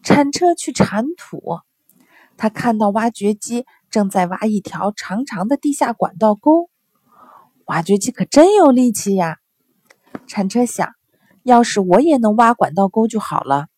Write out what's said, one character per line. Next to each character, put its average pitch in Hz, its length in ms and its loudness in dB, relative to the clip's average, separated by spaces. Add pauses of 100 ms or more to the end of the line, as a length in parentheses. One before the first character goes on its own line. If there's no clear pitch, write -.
铲 285 280 0
车 349 240 0
去 311 180 -8
铲 220 340 -2 (100)
土， - 420 -12 (800)
他 220 120 -4
看 226 300 -2
到 208 120 2
挖 226 200 -2
掘 208 240 -2
机 240 320 -8 (240)
正 208 180 0
在 185 180 0
挖 185 160 -8
一 214 180 -2
条 190 320 -6
长 226 340 -8
长 196 220 -6
的 277 80 0
地 294 160 -4
下 247 200 -2
管 - 240 -4
道 214 180 2
沟， 330 360 0 (960)
挖 160 160 -4
掘 196 160 0
机 240 120 -6
可 - 140 -6
真 359 300 6
有 339 160 6
力 247 220 2
气 202 220 -4
呀！ 170 240 -2 (880)
铲 190 220 -4
车 240 160 0
想， - 300 -6 (480)
要 240 200 6
是 220 180 -2
我 185 200 4
也 311 160 4
能 214 200 2
挖 233 180 4
管 147 200 -2
道 196 140 2
沟 220 180 0
就 220 140 -4
好 - 220 -6
了。 143 240 -2 (120)